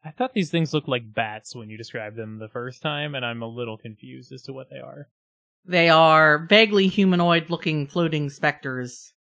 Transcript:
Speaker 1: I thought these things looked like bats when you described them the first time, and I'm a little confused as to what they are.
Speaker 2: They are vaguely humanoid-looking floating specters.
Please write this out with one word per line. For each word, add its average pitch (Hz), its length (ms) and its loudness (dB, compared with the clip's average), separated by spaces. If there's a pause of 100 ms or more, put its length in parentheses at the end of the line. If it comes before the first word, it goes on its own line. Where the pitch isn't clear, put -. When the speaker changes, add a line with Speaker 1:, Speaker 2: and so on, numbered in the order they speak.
Speaker 1:
I 156 80 -14
thought 254 220 -6
these 180 180 -2
things 165 220 -2
looked 147 160 -2
like 117 240 -4
bats 110 420 -6
when 110 140 -14
you 110 80 -14
described 110 400 -12
them 110 220 -12
the 110 100 -14
first 123 320 -10
time, 147 340 -6
and 127 100 -6
I'm 117 160 -6
a 113 60 -8
little 117 300 -10
confused 127 540 -18
as 131 120 -18
to 135 100 -14
what 131 160 -16
they 135 100 -18
are. 131 280 -18 (600)
Speaker 2:
They 170 220 4
are 156 580 6
vaguely 208 400 6
humanoid-looking 170 1000 0
floating 156 420 -2
specters. 131 840 -6 (260)